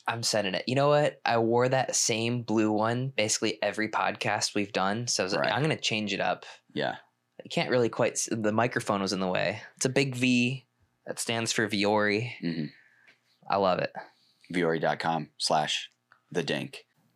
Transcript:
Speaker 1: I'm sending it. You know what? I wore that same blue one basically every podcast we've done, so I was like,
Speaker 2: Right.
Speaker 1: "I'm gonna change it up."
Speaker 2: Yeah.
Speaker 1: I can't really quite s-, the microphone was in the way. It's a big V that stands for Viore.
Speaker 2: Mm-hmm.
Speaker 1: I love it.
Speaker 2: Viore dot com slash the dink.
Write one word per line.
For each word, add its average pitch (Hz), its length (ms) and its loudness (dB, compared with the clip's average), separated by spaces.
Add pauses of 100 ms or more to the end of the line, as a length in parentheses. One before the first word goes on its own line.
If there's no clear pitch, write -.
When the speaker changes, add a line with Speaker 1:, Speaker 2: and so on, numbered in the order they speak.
Speaker 1:
I'm 117 160 -4
sending 101 300 0
it. - 120 -4
You 123 80 -2
know 139 140 4
what? 147 360 2
I 117 140 2
wore 117 300 4
that 131 260 0
same 117 480 0
blue 110 300 2
one 120 440 0
basically 107 460 0
every 104 260 0
podcast 101 680 -2
we've 104 160 -2
done, 101 340 0
so 120 160 0
I - 20 0
was 92 80 -4
like, 76 100 0
Speaker 2:
Right. 104 100 2
Speaker 1:
"I'm 117 100 0
gonna 147 140 0
change 107 360 -2
it 92 80 -2
up." 92 240 -2 (300)
Speaker 2:
Yeah. 69 220 -2 (480)
Speaker 1:
I - 40 -18
can't - 220 -2
really 120 200 4
quite - 220 0
s-, - 200 -4
the 107 180 0
microphone 113 520 0
was 95 100 -2
in 95 80 -2
the 95 80 0
way. 101 320 0 (160)
It's - 80 0
a 135 60 2
big 139 260 0
V 123 480 2 (420)
that 80 120 -8
stands 117 340 -2
for 110 160 0
Viore. 104 640 2 (100)
Speaker 2:
Mm-hmm. 80 220 -2 (840)
Speaker 1:
I - 80 0
love 92 240 2
it. - 120 -4 (600)
Speaker 2:
Viore 82 280 2
dot 78 200 0
com 80 380 -2
slash - 520 0 (400)
the 87 120 -2
dink. 76 440 -6 (280)